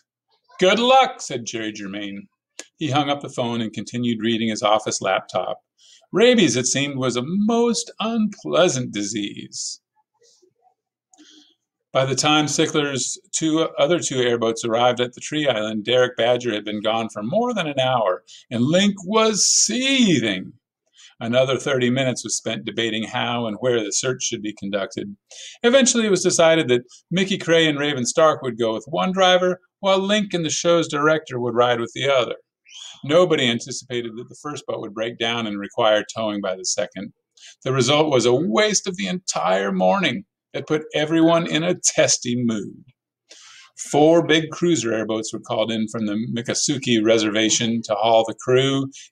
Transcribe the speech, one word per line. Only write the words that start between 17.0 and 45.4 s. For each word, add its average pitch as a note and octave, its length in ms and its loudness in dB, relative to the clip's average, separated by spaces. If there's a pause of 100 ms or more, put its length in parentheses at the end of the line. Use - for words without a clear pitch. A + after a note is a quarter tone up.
for G#2 140 -10
more A3 280 -2
than F#3+ 140 -4
an C#3 140 -4
hour, A#2+ 440 0 (280)
and A#2 120 0
Link F#3+ 400 2
was A3 460 2
seething. F#3+ 1040 2 (680)
Another B2+ 380 2
thirty B2+ 320 0
minutes B2+ 340 0
was A2 140 -6
spent A2 260 -6
debating A2 420 -4
how A#2+ 420 -4
and G2+ 120 -6
where A#2+ 240 0
the G2+ 80 -6
search B2+ 300 -4
should G#2+ 220 -6
be G#2 100 -8
conducted. G2+ 640 -8 (460)
Eventually, A#3+ 420 4
it G#3 60 2
was F3 100 2
decided E3 460 4
that B2 160 2 (260)
Mickey F#3+ 300 0
Cray E3 280 4
and C#3+ 120 0
Raven C#3 260 -2
Stark D3+ 380 2
would A#2 160 -8
go A2+ 140 0
with - 140 -6
one F3+ 240 -2
driver, F3+ 480 4 (200)
while G3 180 2
Link G#3 380 0
and E3+ 100 -2
the D3 60 -4
show's E3+ 360 2
director D3+ 520 0
would A#2+ 160 -4
ride A#2+ 240 4
with A#2 160 -6
the C3 120 -2
other. C3 280 2 (680)
Nobody D3+ 460 4
anticipated A#2+ 640 -6
that B2 140 -14
the B2+ 140 -20
first D3 240 -12
boat A2+ 140 -6
would G#2+ 120 -12
break A#2 240 -6
down A#2 300 -4
and G2+ 120 -6
require G#2+ 460 2 (100)
towing G#2+ 240 -4
by F#2+ 160 -4
the F#2 100 -14
second. - 480 -6 (500)
The C3 100 -2
result C#3+ 380 2
was B2 160 4
a B2 60 6
waste G#3+ 520 2
of F#3 100 -6
the F#3+ 120 -4
entire F#3 640 -2
morning. E3+ 540 0 (260)
It C#3 140 -8
put D#3 200 -2 (100)
everyone E3 500 4
in D#3 180 -2
a F3+ 120 0
testy B2+ 600 0
mood. A2+ 500 -4 (1080)
Four D#3 340 6
big D#3 240 2
cruiser C3 420 0
airboats A2 400 -4
were G#2+ 80 -8
called A2+ 320 -2